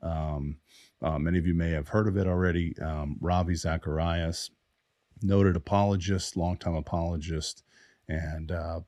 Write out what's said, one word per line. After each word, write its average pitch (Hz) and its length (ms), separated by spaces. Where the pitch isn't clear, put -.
um, 76 540
uh, 78 160
many 82 200
of 82 80
you 90 60
may 85 200
have 76 160
heard 107 200
of 95 80
it 101 100
already, 90 520
um, 73 420
Ravi 87 340
Zacharias, 82 960
noted 98 360
apologist, 98 840
longtime 87 360
apologist, 80 880
and, 80 420
uh, 82 380